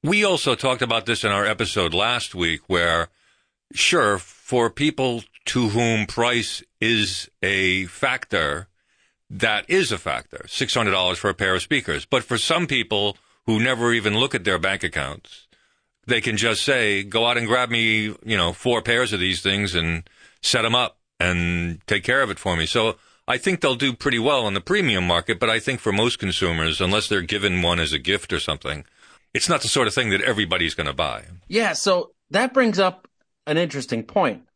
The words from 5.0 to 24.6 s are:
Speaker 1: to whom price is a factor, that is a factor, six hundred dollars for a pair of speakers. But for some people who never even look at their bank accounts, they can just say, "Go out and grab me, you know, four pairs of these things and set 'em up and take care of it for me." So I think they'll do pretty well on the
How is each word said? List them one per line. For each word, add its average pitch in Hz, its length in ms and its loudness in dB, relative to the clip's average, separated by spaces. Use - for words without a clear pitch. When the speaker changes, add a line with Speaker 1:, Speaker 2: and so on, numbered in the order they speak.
Speaker 1:
to 123 220 2
whom 110 360 2
price 120 580 -2
is 107 480 0
a 95 440 2
factor, 92 840 -2
that 107 380 -2
is 180 220 2
a 107 60 -2
factor, - 520 -6
six - 260 -4
hundred 113 160 2
dollars 92 260 2
for 101 140 0
a 90 40 -2
pair 92 200 2
of 90 80 0
speakers. - 420 -2
But 127 200 0
for 120 120 -2
some 165 300 0
people 107 500 -2
who 107 120 2
never 120 340 2
even 107 260 0
look 135 160 0
at 104 100 -4
their 92 140 0
bank 95 260 -2
accounts, 76 640 -8
they 117 140 2
can 113 160 -2
just 110 260 0
say, 107 400 2
"Go 113 240 0
out 120 100 2
and 117 100 -2
grab 123 240 2
me, 110 440 0
you 110 120 0
know, 90 160 2
four 120 300 0
pairs 117 300 2
of 101 80 -2
these 92 220 0
things 98 320 0
and 82 340 -2
set 117 220 2
'em 113 100 2
up 123 240 0
and 87 680 0
take 101 180 -2
care 131 180 2
of 113 80 -2
it 95 80 -6
for 90 180 -2
me." 80 100 0
So 113 300 0
I 127 120 -2
think 185 220 0
they'll 135 160 0
do 131 160 -2
pretty 120 260 -2
well 123 280 2
on 98 80 -2
the 98 60 -2